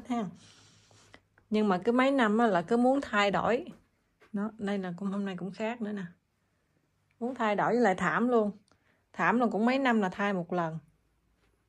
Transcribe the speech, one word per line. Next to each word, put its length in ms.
ha. 180
Nhưng 180
mà 100
cứ 140
mấy 200
năm 260
á 100
là 140
cứ 160
muốn 240
thay 300
đổi. 340
Đó, 240
đây 200
là 200
cũng, 140
hôm 140
nay 120
cũng 140
khác 300
nữa 100
nè. 100
Muốn 160
thay 200
đổi 180
với 80
lại 140
thảm 320
luôn. 240
Thảm 260
là 120
cũng 140
mấy 140
năm 220
là 80
thay 240
một 200
lần. 260